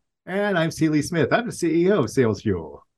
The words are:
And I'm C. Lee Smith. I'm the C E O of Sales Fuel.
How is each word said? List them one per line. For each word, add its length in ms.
And 320
I'm 140
C. 160
Lee 140
Smith. 320
I'm 140
the 40
C 320
E 80
O 120
of 60
Sales 340
Fuel. 420